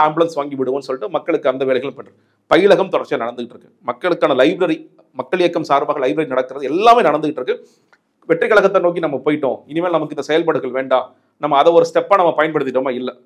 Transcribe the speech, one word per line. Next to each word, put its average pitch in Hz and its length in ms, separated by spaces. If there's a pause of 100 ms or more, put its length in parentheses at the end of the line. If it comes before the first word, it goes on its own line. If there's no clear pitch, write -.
ஆம்புலன்ஸ் 165 260
வாங்கி 143 220
விடுவோம்னு 131 320
சொல்லிட்டு 139 240
மக்களுக்கு 175 380
அந்த 131 160
வேலைகள் 131 320
பண்றது. 110 200 (360)
பயிலகம் 190 400
தொடர்ச்சியா 135 300
நடந்துகிட்டு 120 320
இருக்கு. - 160 (100)
மக்களுக்கான 160 520 (100)
லைப்ரரி, 165 440 (260)
மக்கள் 131 260
இயக்கம் 175 240
சார்பாக 143 360
லைப்ரரி 147 280
நடக்கிறது 131 380
எல்லாமே 220 360
நடந்துகிட்டு 151 400
இருக்கு. 185 260 (580)
வெற்றி 170 220
கழகத்தை 196 340
நோக்கி 175 180
நம்ம 147 260
போயிட்டோம், 147 320 (100)
இனிமேல் 170 240
நமக்கு 151 240
இந்த 143 60
செயல்பாடுகள் 151 500
வேண்டாம், 131 440 (220)
நம்ம 143 200
அதை 160 160
ஒரு 165 200
ஸ்டெப்பா 170 220
நம்ம 175 220
பயன்படுத்திட்டோமா? 139 520
இல்ல. 123 260 (100)